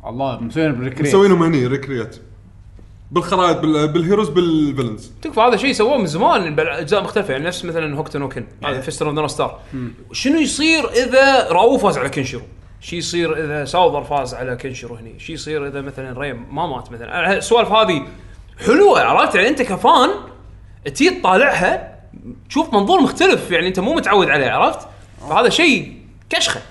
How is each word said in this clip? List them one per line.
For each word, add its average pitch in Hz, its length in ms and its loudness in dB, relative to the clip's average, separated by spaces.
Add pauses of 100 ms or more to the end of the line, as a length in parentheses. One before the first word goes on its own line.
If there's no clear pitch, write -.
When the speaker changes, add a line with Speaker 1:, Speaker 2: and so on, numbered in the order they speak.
Speaker 1:
الله، 123 320 -6
مسوينهم 123 440 -2
ريكريت. 127 240 -4
Speaker 2:
مسوينهم 190 360 6
هني 151 240 2
ريكريت. 131 480 -6 (960)
بالخرائط، 175 460 2
بال-، 151 300 2
بالهيروز، 170 420 2
بالفيلنز. 147 840 0 (100)
Speaker 3:
تكفى 311 180 -4
هذا 233 180 4
شيء 247 160 0
سووه 247 240 2
من 214 80 0
زمان 175 500 0
بأجزاء 160 480 -2
مختلفة، 196 280 -4
يعني 139 140 -4
نفس 175 200 -8
مثلا 160 320 -6
هوكتن 151 240 -8
وكن، 131 240 -8 (200)
Speaker 2:
إيه. 135 140 -4
Speaker 3:
فيستر 151 260 -6
أوف 147 100 -2
ذا 156 60 -2
نورث 147 100 -4
ستار. - 280 -4 (140)
Speaker 1:
مم. 123 200 -10 (180)
Speaker 3:
شنو 302 280 0
يصير 311 500 0
إذا 254 600 4
راو 226 260 4
فاز 180 200 0
على 131 120 -4
كنشيرو؟ 123 340 -6 (380)
شي - 160 -10
يصير 160 480 -2
إذا 147 200 -4
ساوذر 147 380 2
فاز 127 300 -4
على 123 220 -8
كنشيرو 120 400 -12
هني؟ 110 240 -18
شي - 140 -14
يصير 151 340 -6
إذا 139 140 -8
مثلا 135 380 -12
ريم 135 360 -10
ما 165 120 -4
مات 127 240 -10
مثلا؟ 120 280 -10
أنا 180 180 0
السوالف 220 340 2
هذه 190 360 2 (580)
حلوة، 294 360 6
عرفت؟ 156 340 2
يعني 196 120 4
أنت 277 140 0
كفان 233 480 4 (840)
تي 339 140 2
تطالعها، 196 880 0 (500)
تشوف - 240 -2
منظور 220 280 4
مختلف، 277 500 2
يعني 170 160 0
أنت 185 120 -2
مو 247 140 -2
متعود 202 360 2
عليه، 139 220 2
عرفت؟ 151 360 0 (420)
فهذا 208 200 2
شيء 254 480 0 (320)
كشخة. - 420 -4